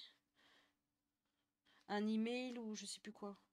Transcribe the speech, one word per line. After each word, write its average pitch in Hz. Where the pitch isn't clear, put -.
un 208
email 240
ou 220
je 202
sais -
plus 214
quoi. 202